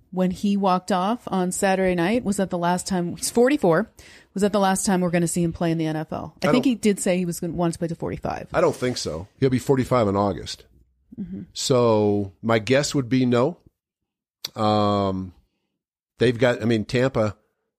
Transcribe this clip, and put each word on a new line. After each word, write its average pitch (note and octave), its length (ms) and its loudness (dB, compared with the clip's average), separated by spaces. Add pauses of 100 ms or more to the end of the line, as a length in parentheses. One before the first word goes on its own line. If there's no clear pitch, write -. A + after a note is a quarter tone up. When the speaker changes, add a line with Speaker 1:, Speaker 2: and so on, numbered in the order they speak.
(120)
Speaker 1:
when F#3 180 0
he G3+ 280 -2
walked F#3 340 0
off G3 340 -2
on F#3 260 -2
Saturday F#3+ 440 2
night, F#3 280 0
was G3 140 -2
that F#3+ 140 -2
the F3+ 80 -4
last F3 260 0
time, F3 320 -4
he's - 140 -6
forty-four, A#3 600 2 (440)
was F#3+ 60 -2
that G3 120 0
the G#3 60 2
last F#3+ 260 2
time F#3 160 2
we're F3+ 80 0
gonna F3 180 0
see F3 140 -2
him E3+ 120 0
play E3+ 180 -2
in E3 80 -2
the D#3 80 -2
N D#3 80 -4
F D#3 180 -8
L? - 300 -10
I C#3+ 60 2
Speaker 2:
I - 20 4
Speaker 1:
think B3+ 140 2
Speaker 2:
don't C#4+ 40 4
Speaker 1:
he A#3+ 60 0
did G3+ 240 0
say F3+ 180 0
he F#3 80 -2
was E3+ 140 -6
gonna, E3+ 140 -6
wanted E3+ 200 0
to - 60 -12
play E3+ 80 -4
to E3 80 -6
forty-five. - 580 -8
Speaker 2:
I D#3 80 2
don't D#3+ 140 2
think B2+ 220 -4
so. E2 300 -8 (120)
He'll C3+ 100 4
be B2+ 80 0
forty-five B2+ 500 2
in G2 80 0
August. G2 500 -2 (540)
Speaker 1:
Mm-hmm. F#3+ 220 -10 (120)
Speaker 2:
So G#2+ 800 2 (100)
my A2+ 160 2
guess C3 340 0
would C3 160 -2
be C3 160 2
no. B2 320 2 (1000)
Um, G2+ 800 0 (840)
they've A#2+ 180 2
got, A#2+ 240 2
I A2 40 -4
mean, A2+ 200 2
Tampa B2 500 0 (420)